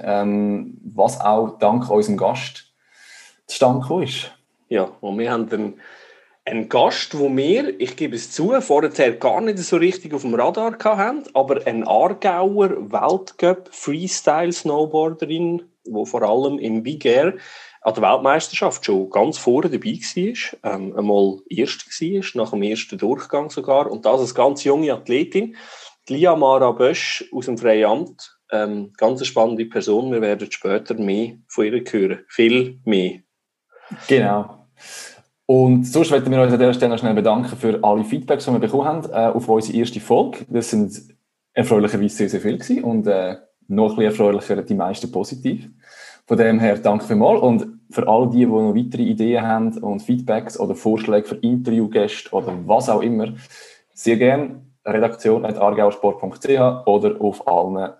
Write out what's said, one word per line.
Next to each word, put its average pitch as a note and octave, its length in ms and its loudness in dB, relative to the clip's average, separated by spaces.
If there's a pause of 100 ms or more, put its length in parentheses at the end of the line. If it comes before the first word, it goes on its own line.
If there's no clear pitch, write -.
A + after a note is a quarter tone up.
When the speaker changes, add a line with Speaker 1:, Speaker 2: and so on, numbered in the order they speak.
Speaker 1:
ähm, G2+ 760 -2 (160)
was G2+ 260 2
auch G#2+ 380 0
dank A2 320 2
unserem G#2 280 2
Gast - 540 -6 (760)
zustande C3 340 2
gekommen D#3+ 220 -2
ist. - 280 -8 (380)
Speaker 2:
Ja, F#2 220 -2 (100)
und G2+ 160 -6
wir A#2 140 -4
haben A#2 200 -4
einen, G#2 280 -6 (640)
einen A2+ 260 -6
Gast, - 480 0
wo C#3 160 0
wir, F3+ 460 -2
ich - 160 -6
gebe C#3 200 -6
es - 160 -12
zu, A3+ 300 -2
vorher D3 520 2
gar B2 280 0
nicht G#3+ 180 -2
so F3 180 -2
richtig E3+ 360 0
auf C3+ 100 -6
dem A#2+ 100 -4
Radar F3+ 380 0
gehabt A3 260 0
haben, B3 260 -2 (100)
aber C3+ 320 0
ein A2+ 220 -2
Aargauer F#3+ 1040 0
Weltcup-Freestyle-Snowboarderin, E3 2750 -2 (240)
wo A2 180 -6
vor A#2 200 -4
allem C3+ 340 0
im A2+ 260 -4
Big C#3+ 220 -8
Air C#3 300 4 (480)
an A2 120 -2
der A2 80 -2
Weltmeisterschaft C3+ 840 0
schon F#2+ 240 0
ganz B2 300 0
vorne C3+ 300 2
dabei A2 240 -6
war, - 800 -8
ähm, F#2+ 240 -8
einmal G2+ 440 2 (100)
Erste - 360 -4
war, F3+ 580 -6
nach G#2+ 80 -6
dem G#2 120 -4
ersten G#2+ 340 -6
Durchgang C#3+ 520 -4
sogar. C#3 420 0
Und A2 140 -10
das B2+ 160 4
als A#2+ 140 -4
ganz C#3 280 2
junge C#3+ 300 2
Athletin, D#3+ 600 -2 (520)
die B2+ 80 -6
Liamara C#3 560 4
Bösch B2+ 600 -2
aus - 140 -8
dem A#2+ 120 -4
Freiamt, A2+ 800 0 (140)
ähm, G#2 460 -4
ganz B2+ 220 2
eine C3+ 60 -6
spannende A2+ 400 0
Person. A2+ 460 -2
Wir A#2 100 0
werden G#2 300 -2
später G#2 440 -4
mehr A2 420 -4 (100)
von A2 180 -2
ihr A#2 180 -2
hören. F#2+ 440 -2
Viel B2+ 560 2
mehr. F#2+ 360 0 (880)
Speaker 1:
Genau. G#2 500 2 (880)
Und B2+ 380 6
sonst D#3 260 2
möchten C3+ 180 2
wir C3 100 4
uns B2 140 6
an A#2 60 2
dieser B2 160 4
Stelle A#2+ 160 2
noch A2+ 80 -2
schnell A2+ 160 0
bedanken A2 420 0
für G#2+ 260 0
alle G#2 200 2
Feedbacks, C#3+ 420 -2
die C3+ 60 -2
wir A#2 80 2
bekommen C3+ 260 0
haben, D#3 260 -4
äh, A2+ 240 2
auf A#2+ 140 -2
unsere A2 300 0
erste A#2+ 200 -2
Folge. D#3+ 500 0
Das A#2 200 -4
sind G#2 320 -2 (520)
erfreulicherweise G#2+ 600 2
sehr, G2+ 140 -2
sehr F#2 120 -4
viele G#2 180 -2
gewesen - 240 -2
und, A2+ 240 -2
äh, F#2+ 300 -2 (300)
noch G#2+ 260 2
ein - 20 -10
bisschen G#2+ 160 2
erfreulicher G2+ 500 2
die G#2+ 140 -4
meisten F#2 360 -4
positiv. B2+ 560 -6 (580)
Von A2+ 120 2
dem D#3 220 4
her G#2+ 180 2
danke G#2+ 280 0
vielmals. B2 360 4
Und A#2 380 0 (100)
für - 180 -2
all A#2+ 220 4
die, B2 100 2
die B2 60 6
noch A2 300 2
weitere B2 260 -2
Ideen A2+ 440 0
haben A2+ 340 -2
und G#2 220 -6
Feedbacks A#2+ 560 -2
oder - 180 -2
Vorschläge G#2+ 520 0
für - 80 -8
Interviewgäste A2+ 960 0
oder F#2 340 -4
was B2 220 2
auch G#2+ 140 2
immer, A2+ 320 -2 (600)
sehr A#2 220 0
gern C3 560 0 (140)
redaktion A2 600 0
at G#2+ 120 -4
aargauersport G2+ 640 2
punkt F#2 240 -10
c C3+ 140 4
h B2+ 280 2
oder G#2 340 2
auf G#2 280 -4
allen F#2 520 0